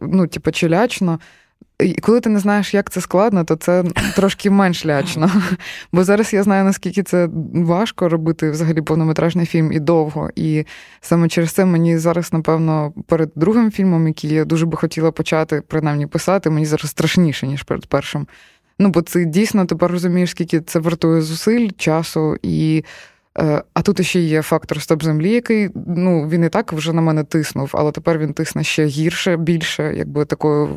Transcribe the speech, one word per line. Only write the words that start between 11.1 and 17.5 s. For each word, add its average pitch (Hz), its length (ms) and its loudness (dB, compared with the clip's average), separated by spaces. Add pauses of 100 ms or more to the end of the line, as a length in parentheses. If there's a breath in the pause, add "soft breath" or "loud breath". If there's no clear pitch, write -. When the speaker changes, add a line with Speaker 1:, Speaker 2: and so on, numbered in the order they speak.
Speaker 1:
через 165 220 -2
це 190 140 2
мені 170 320 2
зараз, 165 360 -2
напевно, 160 600 0 (140)
перед 160 280 0
другим 214 360 2
фільмом, 175 360 2
який 156 260 -4
я 156 120 2
дуже 160 200 0
би 160 120 -2
хотіла 160 340 0
почати, 156 560 -2
принаймні 147 400 -2
писати, 175 420 0
мені 156 160 2
зараз 151 240 -2
страшніше, 156 580 0
ніж 139 160 -6